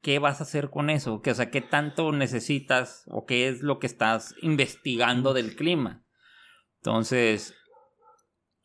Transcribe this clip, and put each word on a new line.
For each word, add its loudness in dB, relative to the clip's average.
¿qué 0
vas 0
a -4
hacer -4
con -2
eso? -2
Que, 0
o 2
sea, -2
¿qué 0
tanto -2
necesitas -2
o -8
qué 2
es -6
lo -2
que -4
estás 0
investigando 2
del -2
clima? -2
Entonces, 0